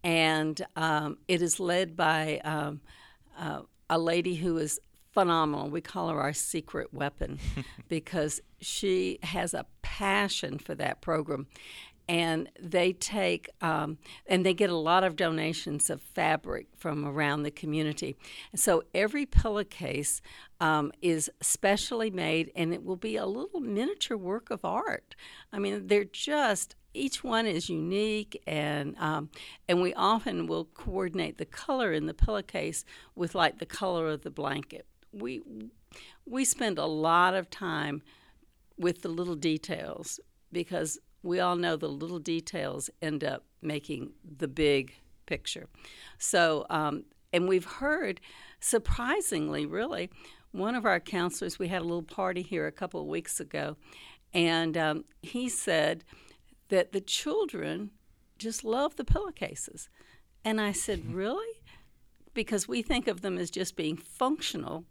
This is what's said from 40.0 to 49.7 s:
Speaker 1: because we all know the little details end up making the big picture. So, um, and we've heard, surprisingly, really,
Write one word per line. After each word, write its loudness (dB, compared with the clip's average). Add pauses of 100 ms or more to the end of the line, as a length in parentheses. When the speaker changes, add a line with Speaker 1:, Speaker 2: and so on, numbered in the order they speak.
Speaker 1:
because -2 (240)
we 0
all 4
know 2
the -4
little -6
details -4 (100)
end -2
up -4 (180)
making -6 (240)
the -2
big 2 (320)
picture. -6 (500)
So, 4
um, 0 (280)
and 4
we've 4
heard, -2 (400)
surprisingly, 0
really, -4 (420)